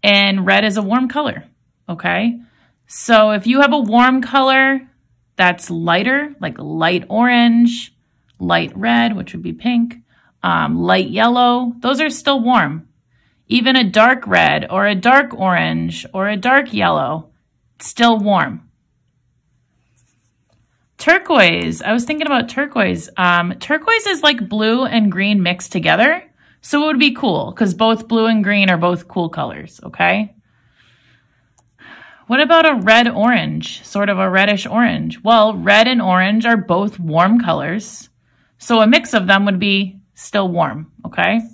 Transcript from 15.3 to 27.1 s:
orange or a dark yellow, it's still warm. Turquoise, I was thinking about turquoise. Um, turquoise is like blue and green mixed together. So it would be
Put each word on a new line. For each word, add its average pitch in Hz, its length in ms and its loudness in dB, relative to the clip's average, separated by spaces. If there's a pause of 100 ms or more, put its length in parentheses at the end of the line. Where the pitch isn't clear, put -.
orange 165 800 -4
or 190 160 -4
a 214 80 -4
dark 240 380 0
yellow, 160 560 -2 (460)
it's - 100 -12
still 233 320 2
warm. 185 500 -2 (2250)
Turquoise, 170 840 2
I 208 100 -2
was 233 120 -2
thinking 302 220 -4
about 247 220 -2
turquoise. 202 680 -4
Um, 175 420 0
turquoise 415 480 -2
is 370 160 -4
like 285 260 0
blue 220 360 0
and 220 260 0
green 196 320 0
mixed 180 300 -4
together. 226 500 0 (400)
So 294 200 -2
it 311 40 0
would 302 120 0
be 285 140 2